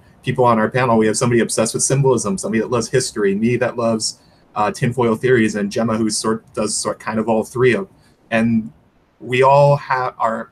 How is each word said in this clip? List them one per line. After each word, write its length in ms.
people 200
on 140
our 120
panel, 280
we 80
have 100
somebody 260
obsessed 340
with 80
symbolism, 560
somebody 220
that 100
loves 180
history, 460
me 220
that 200
loves, 420
uh, 160
tinfoil 440
theories, 400
and 160
Gemma 240
who 140
sort, 460
does 200
sort 240
kind 200
of 100
all 140
three 320
of, 120
and 420
we 240
all 340
ha-, 400
are 340